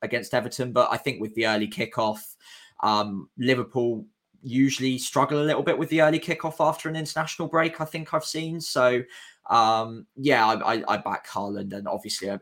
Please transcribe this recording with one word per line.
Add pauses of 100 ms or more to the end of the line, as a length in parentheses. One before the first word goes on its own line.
against
Everton,
but
I
think
with
the
early
kickoff, (480)
um,
Liverpool (380)
usually
struggle
a
little
bit
with
the
early
kickoff
after
an
international
break,
I
think
I've
seen.
So, (480)
um, (100)
yeah,
I,
I,
I
back
Haaland,
and
obviously,
uh,